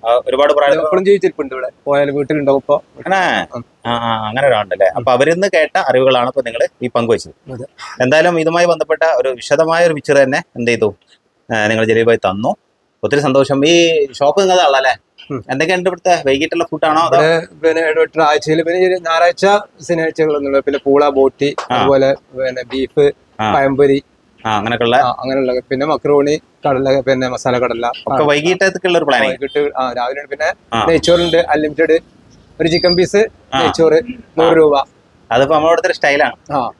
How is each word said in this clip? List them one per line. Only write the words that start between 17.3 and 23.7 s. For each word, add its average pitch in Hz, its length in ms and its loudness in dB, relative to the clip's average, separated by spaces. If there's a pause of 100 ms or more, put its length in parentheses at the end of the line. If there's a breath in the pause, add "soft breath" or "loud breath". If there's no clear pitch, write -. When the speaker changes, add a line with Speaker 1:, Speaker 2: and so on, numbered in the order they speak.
Speaker 2:
പിന്നെ 160 200 2
ഇടവിട്ട് 160 400 0
ആഴ്ചയിൽ 156 400 2
പിന്നെ 170 180 -2
ഈ 185 80 4
ഞായറാഴ്ച 175 580 0 (420)
ശനിയാഴ്ചകളൊന്നുമില്ല. 156 720 -2
പിന്നെ 139 240 -4
പൂള, 143 240 4
ബോട്ടി, 135 480 0 (140)
Speaker 1:
ആ. 123 60 0
Speaker 2:
അതുപോലെ 135 380 2
പിന്നെ 127 480 -8
ബീഫ്, 131 480 0 (300)
Speaker 1:
ആ. 110 140 0
Speaker 2:
പഴംപൊരി, 139 480 2 (440)